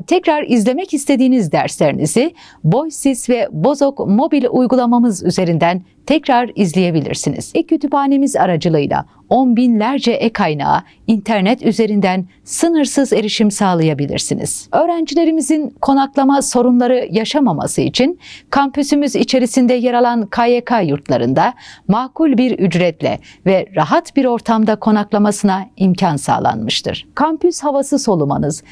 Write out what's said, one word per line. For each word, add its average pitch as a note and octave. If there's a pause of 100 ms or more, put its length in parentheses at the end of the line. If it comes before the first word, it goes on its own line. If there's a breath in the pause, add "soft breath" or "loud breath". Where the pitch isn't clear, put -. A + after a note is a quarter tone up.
tekrar D#4+
izlemek B3
istediğiniz B3+
derslerinizi D3+ (300 loud breath)
Boysis C4+
ve A#3
Bozok C#4
mobil C4
uygulamamız A#3+
üzerinden F3 (240 soft breath)
tekrar B3
izleyebilirsiniz. F3
E-kütüphanemiz C#4
aracılığıyla D#3+ (240 soft breath)
on B3
binlerce A#3+
e-kaynağa D3+ (240 soft breath)
internet G#3+
üzerinden G3+ (180 loud breath)
sınırsız D4
erişim G#3
sağlayabilirsiniz. D3
Öğrencilerimizin D#4+
konaklama C4+
sorunları B3
yaşamaması F#3+
için B3+ (300 loud breath)
kampüsümüz C#4+
içerisinde B3
yer B3
alan A#3+
K A#3+
Y A#3+
K A#3
yurtlarında C#3 (340 loud breath)
makul B3+
bir B3
ücretle D#3+ (260 loud breath)
ve F#3 (100)
rahat A3
bir C4+
ortamda A3
konaklamasına G#3 (120)
imkan F3+
sağlanmıştır. -
Kampüs D#4+
havası C#4+
solumanız D3